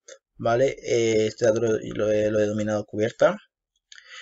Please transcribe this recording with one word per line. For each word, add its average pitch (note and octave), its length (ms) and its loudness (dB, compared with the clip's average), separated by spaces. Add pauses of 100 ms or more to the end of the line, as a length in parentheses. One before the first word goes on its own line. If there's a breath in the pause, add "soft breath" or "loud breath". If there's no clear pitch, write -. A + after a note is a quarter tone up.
(380 loud breath)
¿vale? A#2+ 440 0
Eh, A2+ 460 2
este A2+ 180 -4
dato A2+ 140 2
lo, A2+ 140 0
lo A2 360 -2
he, G#2+ 220 2
lo A2 80 0
he G#2+ 40 2
denominado G#2 420 -2
cubierta. B2+ 520 0 (840 loud breath)